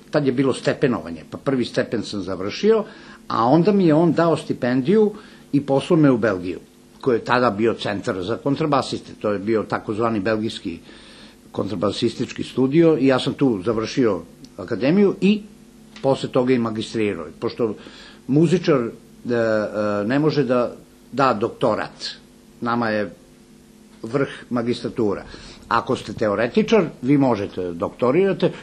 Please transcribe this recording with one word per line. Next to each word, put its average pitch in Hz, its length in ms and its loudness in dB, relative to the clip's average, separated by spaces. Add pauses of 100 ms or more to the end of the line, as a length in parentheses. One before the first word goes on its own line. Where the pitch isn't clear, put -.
(120)
tad 147 140 0
je 131 60 2
bilo 131 220 0
stepenovanje, 85 760 -2
pa - 80 -10
prvi 131 280 -2
stepen 117 380 -2
sam 101 180 -8
završio, 101 640 0 (440)
a - 180 0
onda 165 260 6
mi 196 160 4
je 151 60 6
on 160 200 4
dao 165 240 2
stipendiju 139 760 0 (380)
i 143 100 2
poslao 143 380 2
me 143 120 6
u 123 60 4
Belgiju, 92 420 -2 (420)
koji 127 140 2
je 104 100 -4
tada 123 240 2
bio 107 240 0
centar 101 480 -4
za 104 160 -4
kontrabasiste, 139 720 -2 (100)
to 107 100 -2
je 101 80 -2
bio 104 240 0
takozvani 113 560 -4
belgijski 104 600 -4 (720)
kontrabasistički 107 920 -4
studio, 151 560 2
i 135 80 4
ja 131 120 4
sam 127 140 -4
tu 120 320 2
završio 110 560 0 (360)
akademiju 135 640 2
i 208 200 2 (600)
posle 135 280 0
toga 127 240 2
i 127 60 4
magistrirao. 107 640 -4 (140)
Pošto 117 360 -4 (520)
muzičar, 160 520 4
e, 117 100 -2 (440)
e, 107 760 0
ne 131 120 0
može 147 240 2
da 123 320 0 (360)
da 131 220 2
doktorat, 107 760 -2 (540)
nama 117 280 -2
je 107 220 -2 (920)
vrh 135 260 -2 (200)
magistratura. 117 760 -2 (440)
Ako 117 280 0
ste - 180 -10
teoretičar, 120 720 2 (160)
vi 143 160 2
možete 104 440 0
da 90 100 -6
doktorirate, 147 800 0 (120)